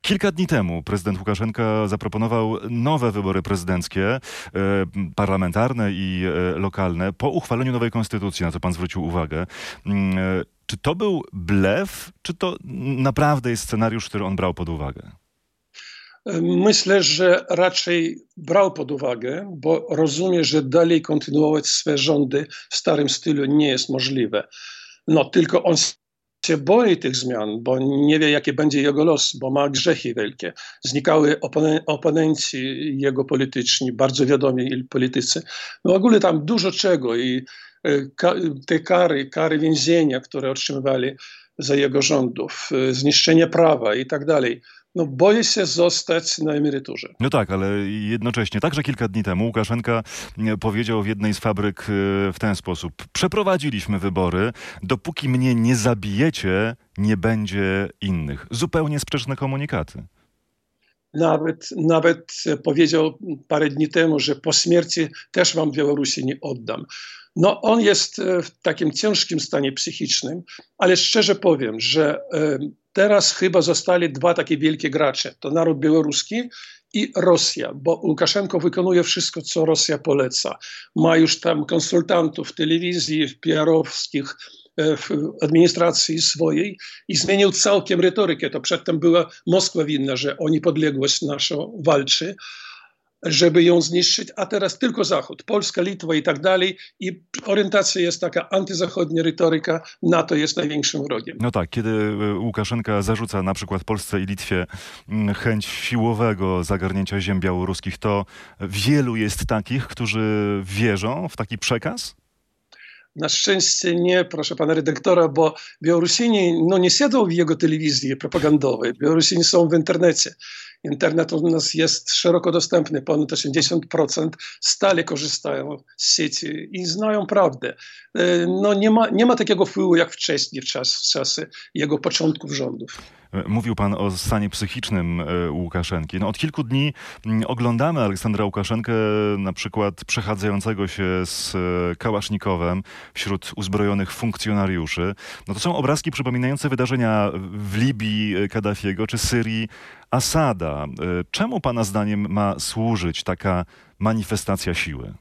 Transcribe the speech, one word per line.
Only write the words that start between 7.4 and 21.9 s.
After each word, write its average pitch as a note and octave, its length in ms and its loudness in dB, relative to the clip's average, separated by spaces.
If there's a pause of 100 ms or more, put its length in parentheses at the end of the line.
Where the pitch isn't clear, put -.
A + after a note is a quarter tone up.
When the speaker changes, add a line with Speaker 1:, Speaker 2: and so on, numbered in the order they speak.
Speaker 1:
nowej A#2 180 -2
konstytucji, G2+ 540 -4
na E2 80 -2
co E2 80 -6
pan F2+ 120 -2
zwrócił F2 320 -6
uwagę. E2+ 420 -4 (400)
Mm, G2 320 0
e, F#2 260 -2 (220)
czy - 100 -8
to D3 180 -2
był F#3+ 280 -2 (100)
blef, G2 760 0 (120)
czy E3+ 120 -8
to F3+ 220 -4 (420)
naprawdę C3 520 2
jest A2+ 120 -2
scenariusz, A2+ 460 -2
który G2+ 160 -4
on F#2+ 120 -2
brał F2+ 180 0
pod E2+ 140 -6
uwagę? D2 420 -8 (1300)
Speaker 2:
Myślę, F#3 600 4
że F3 480 4
raczej F3 680 0 (180)
brał F3+ 360 4
pod D3 180 -8
uwagę, C#3 680 -4
bo D#3 340 0
rozumie, D#3+ 540 2
że D3 180 2
dalej E3 400 4
kontynuować D3+ 640 0
swe - 320 0